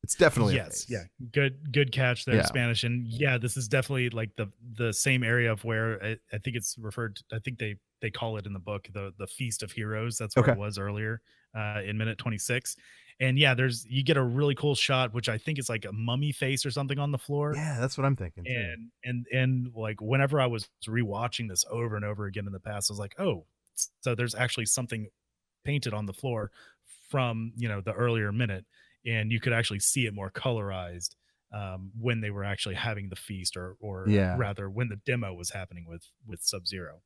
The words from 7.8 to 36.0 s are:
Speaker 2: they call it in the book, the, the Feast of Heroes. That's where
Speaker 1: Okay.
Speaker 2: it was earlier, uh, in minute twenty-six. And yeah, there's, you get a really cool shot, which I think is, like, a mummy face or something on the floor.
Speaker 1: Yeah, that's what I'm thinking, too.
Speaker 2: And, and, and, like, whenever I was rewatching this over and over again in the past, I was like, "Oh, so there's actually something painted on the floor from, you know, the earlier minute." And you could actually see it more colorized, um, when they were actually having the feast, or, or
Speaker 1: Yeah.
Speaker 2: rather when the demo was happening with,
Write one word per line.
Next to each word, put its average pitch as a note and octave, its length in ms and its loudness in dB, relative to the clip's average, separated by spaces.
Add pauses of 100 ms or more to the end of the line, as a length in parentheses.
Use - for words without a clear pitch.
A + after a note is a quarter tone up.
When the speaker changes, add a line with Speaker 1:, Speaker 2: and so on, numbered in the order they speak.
Speaker 2:
they A2 100 -2
call A2+ 280 -4
it G2 80 -8
in G2+ 80 -6
the F#2+ 60 -6
book, G2+ 340 -8
the, G2 240 -8
the G2 80 -8
Feast - 360 -6
of G#2 100 -10
Heroes. A2 440 -4
That's A2 200 -4
where B2 80 8
Speaker 1:
Okay. C3 80 8
Speaker 2:
it G#2+ 60 2
was G2+ 200 -4
earlier, G#2 420 -2 (340)
uh, G#2+ 300 -4
in G#2 140 -2
minute A2 180 0
twenty-six. A#2+ 600 -2 (440)
And C3 180 4
yeah, C#3+ 140 8
there's, B2 320 2
you C3 180 0
get D3+ 140 6
a C3+ 60 6
really C3+ 320 4
cool D3 200 2
shot, B2+ 380 2
which A#2 160 -2
I A2 80 0
think D3 220 -2
is, B2+ 100 -4
like, A2 160 -4
a G2+ 80 -8
mummy A#2+ 400 0
face C3+ 320 0
or C#3 60 -2
something C#3 280 -2
on C#3+ 140 0
the C#3 60 -2
floor. D3 360 -2
Speaker 1:
Yeah, D3 240 -2
that's B2+ 200 0
what C3+ 80 2
I'm C#3 100 6
thinking, F2 280 -8
too. B2+ 60 -8
Speaker 2:
And, A#2+ 400 -6 (140)
and, B2 260 -4
and, B2+ 460 2
like, G#2+ 240 -4
whenever C3+ 400 2
I B2+ 60 6
was A2+ 200 -2 (220)
rewatching A2+ 600 0
this F2+ 200 0
over A#2 260 -2
and G#2 100 -4
over G#2 180 -4
again G2 220 -6
in G2 80 -8
the F#2+ 60 -10
past, G#2 300 -4
I G#2 40 -8
was G2+ 40 -10
like, G2+ 200 -8
"Oh, E3 260 -2 (560)
so B2 140 0
there's A2+ 200 -2
actually A#2+ 300 0
something A2+ 440 -2 (580)
painted C#3 260 0
on G#2+ 140 -2
the G2 80 -6
floor A#2 360 -4 (600)
from, A#2 440 0
you A#2+ 140 -2
know, G2+ 140 -2
the G#2+ 100 -2
earlier A2+ 400 4
minute." G#2 320 0 (420)
And A2 260 2
you A2 80 4
could A#2+ 140 2
actually A2 260 2
see - 260 2
it G#2 80 -4
more G2 160 -6
colorized, F#2+ 840 -4 (380)
um, F#2+ 440 -8
when A2+ 240 2
they G#2 80 -2
were G2+ 140 -4
actually G2+ 300 -4
having G2+ 360 -4
the F#2+ 60 -10
feast, F#2 400 -6
or, F#2 240 -10
or F#2+ 280 -6
Speaker 1:
Yeah. F#2+ 300 4
Speaker 2:
rather G2+ 320 -2
when A#2 180 -2
the G#2 80 -6 (100)
demo A#2 280 -2
was F2 160 -6
happening F2 360 -10
with, E2+ 160 -14 (240)